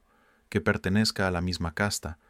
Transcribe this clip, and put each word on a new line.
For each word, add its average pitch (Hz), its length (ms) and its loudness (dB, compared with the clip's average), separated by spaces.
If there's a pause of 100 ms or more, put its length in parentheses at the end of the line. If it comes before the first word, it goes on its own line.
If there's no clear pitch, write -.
(500)
que 101 120 0
pertenezca 101 640 2
a 92 40 0
la 87 100 0
misma 87 320 -2
casta 98 460 -4 (100)